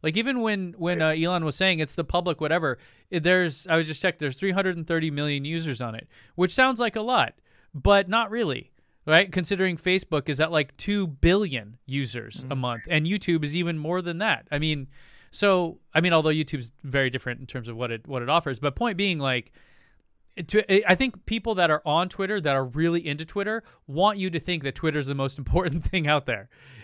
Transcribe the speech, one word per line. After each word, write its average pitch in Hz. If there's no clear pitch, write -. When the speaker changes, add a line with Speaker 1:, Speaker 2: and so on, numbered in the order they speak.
Speaker 1:
Like, 160
even 247
when, 196
when, 175
Speaker 2:
Right. 160
Speaker 1:
uh, 170
Elon 175
was 151
saying 185
it's 151
the 165
public 175
whatever, 156
it, 170
there's, 175
I 170
was 165
just 156
checked, 185
there's 139
three 196
hundred 185
and 160
thirty 160
million 143
users 156
on 117
it, -
which 175
sounds 262
like 226
a 220
lot, 220
but 196
not 220
really, 202
right? 175
Considering 185
Facebook 180
is 143
at, 160
like, 151
two 202
billion 143
users 120
a 131
Speaker 3:
Mm. 131
Speaker 1:
month, 123
and 156
YouTube 175
is 147
even 170
more 165
than 170
that. 202
I 147
mean, 151
so, 185
I 156
mean, 175
although 160
YouTube's 147
very 135
different 123
in 135
terms 117
of 117
what 120
it, 113
what 135
it 120
offers, 147
but 139
point 226
being, 190
like, 135
it, 170
tw-, 208
I, 196
I 185
think 254
people 220
that 175
are 151
on 165
Twitter, 196
that 147
are 135
really 165
into 151
Twitter, 202
want 185
you 185
to 170
think 170
that 135
Twitter's 147
the 139
most 135
<laughs> -
important 160
thing 170
out 147
there. 104